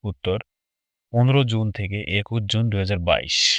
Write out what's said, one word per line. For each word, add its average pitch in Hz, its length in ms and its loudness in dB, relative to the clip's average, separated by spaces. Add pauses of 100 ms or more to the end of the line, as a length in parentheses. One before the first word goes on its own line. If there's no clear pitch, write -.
উত্তর, 98 340 -4 (720)
পনেরো 127 320 4
জুন 110 280 0
থেকে 101 260 -6 (180)
একুশ 113 340 -2
জুন 113 180 0
দুই 104 140 0
হাজার 95 260 0
বাইশ। - 300 0 (200)